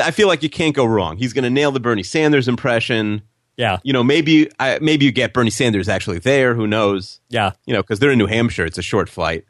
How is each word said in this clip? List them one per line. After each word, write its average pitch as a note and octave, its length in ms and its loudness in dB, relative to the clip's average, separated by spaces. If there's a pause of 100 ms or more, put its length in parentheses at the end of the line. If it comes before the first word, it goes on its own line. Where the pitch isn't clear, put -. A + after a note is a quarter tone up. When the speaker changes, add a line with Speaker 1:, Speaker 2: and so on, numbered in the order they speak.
Speaker 1:
I E3+ 40 -2
feel G#3 180 2
like D3+ 140 0
you D#3 60 -2
can't D#3+ 240 -2
go C3 120 2
wrong. F#2 320 0
He's A#2+ 160 -6
gonna B2+ 160 -2
nail C#3 240 2
the C3 80 -2
Bernie A2+ 220 -2
Sanders D3 440 2
impression. A2+ 760 -2 (340)
Speaker 2:
Yeah. G2+ 260 0
Speaker 1:
You C3+ 80 -4
know, B2 140 2
maybe, D#3 520 4
I, B2+ 240 -2
maybe D3+ 220 2
you C3+ 80 4
get A#2 220 -2
Bernie A#2+ 160 2
Sanders G#2 400 -2
actually F#2+ 300 -4
there. C3 360 2
Who A2 100 -2
knows? G2+ 600 -2
Speaker 2:
Yeah. G#2+ 240 -2 (140)
Speaker 1:
You B2+ 80 -4
know, G2 100 0
'cause G#2 160 -4
they're C#3+ 120 4
in B2+ 60 4
New G2+ 100 4
Hampshire. A2+ 380 -2
It's D#2+ 120 -8
a F2 40 -8
short F#2 280 -2
flight. E2 400 -6